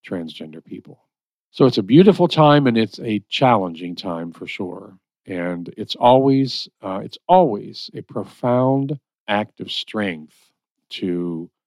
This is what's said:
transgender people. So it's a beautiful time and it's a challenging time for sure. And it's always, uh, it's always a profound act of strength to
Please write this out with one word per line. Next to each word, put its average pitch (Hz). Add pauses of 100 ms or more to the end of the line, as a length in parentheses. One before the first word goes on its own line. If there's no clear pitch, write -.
transgender 82
people. - (520)
So -
it's 120
a 113
beautiful 170
time 147
and 117
it's 110
a 110 (100)
challenging 90
time 85
for -
sure. 95 (300)
And 87
it's -
always, 135 (100)
uh, 95
it's - (100)
always 151
a -
profound 131 (300)
act 107
of 90
strength 87 (380)
to 87 (160)